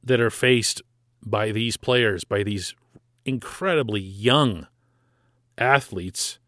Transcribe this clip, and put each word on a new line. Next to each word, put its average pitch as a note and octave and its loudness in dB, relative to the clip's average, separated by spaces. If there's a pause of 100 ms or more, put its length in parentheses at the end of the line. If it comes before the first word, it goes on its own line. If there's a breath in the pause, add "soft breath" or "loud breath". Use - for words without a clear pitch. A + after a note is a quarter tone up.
that B2+ 2
are A#2 2
faced B2+ 2 (420)
by G#2+ -2
these A2+ -4
players, A2+ 2
by G#2 -2
these G2 -6 (500)
incredibly C3 -2
young G2+ 2 (920)
athletes A2+ -2 (100)